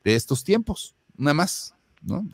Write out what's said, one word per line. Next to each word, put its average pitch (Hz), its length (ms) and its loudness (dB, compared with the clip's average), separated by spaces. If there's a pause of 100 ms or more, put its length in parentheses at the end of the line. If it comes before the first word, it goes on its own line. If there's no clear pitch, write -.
de 107 120 4
estos 127 280 0
tiempos, 214 500 -2 (240)
nada 143 160 2
más, - 400 -2 (280)
¿no? 190 320 -4